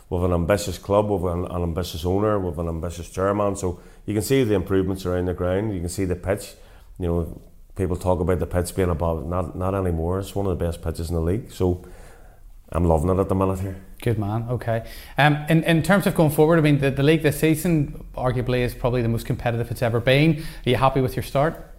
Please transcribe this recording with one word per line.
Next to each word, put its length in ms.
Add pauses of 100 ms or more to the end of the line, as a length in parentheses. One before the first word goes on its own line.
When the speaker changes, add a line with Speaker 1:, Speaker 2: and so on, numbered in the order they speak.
Speaker 1:
we've 140
an 100
ambitious 460
club, 320
we've 140
an, 220
an 160
ambitious 420
owner, 340
we've 220
an 80
ambitious 420
chairman. 460
So 240 (260)
you 80
can 80
see 220
the 100
improvements 500
around 200
the 100
ground. 400
You 60
can 80
see 160
the 100
pitch. 400 (460)
You 80
know, 340 (320)
people 220
talk 240
about 180
the 80
pitch 300
being 140
above, 360
not, 300
not 180
anymore. 460
It's 160
one 100
of 100
the 80
best 160
pitches 280
in 80
the 60
league. 280
So 340 (840)
I'm 140
loving 260
it 80
at 100
the 60
minute 240
here. 220 (200)
Speaker 2:
Good 180
man, 320
okay. 360 (300)
Um, 220 (100)
in, 160
in 180
terms 240
of 80
going 160
forward, 280
I 20
mean, 180
the, 120
the 120
league 200
this 180
season 640 (100)
arguably 460
is 140
probably 280
the 60
most 180
competitive 440
it's 120
ever 160
been. 420
Are 300
you 60
happy 240
with 160
your 60
start? 560